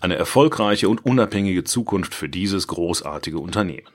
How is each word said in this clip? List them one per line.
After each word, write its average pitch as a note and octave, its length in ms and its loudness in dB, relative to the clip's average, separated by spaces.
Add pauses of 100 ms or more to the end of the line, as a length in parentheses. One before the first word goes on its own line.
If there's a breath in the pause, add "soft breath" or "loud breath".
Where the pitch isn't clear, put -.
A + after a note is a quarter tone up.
eine F2+ 140 0
erfolgreiche G#2 760 4
und A2 160 0
unabhängige G2+ 600 2
Zukunft G2 500 -2
für - 140 -8
dieses F#2+ 400 -2
großartige E2 720 -4
Unternehmen. F2 560 -4